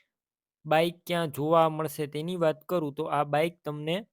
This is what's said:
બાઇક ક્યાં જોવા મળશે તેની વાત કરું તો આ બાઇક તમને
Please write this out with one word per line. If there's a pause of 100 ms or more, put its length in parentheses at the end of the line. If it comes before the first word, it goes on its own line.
(640)
બાઇક
ક્યાં
જોવા
મળશે (100)
તેની
વાત (100)
કરું
તો
આ
બાઇક
તમને (180)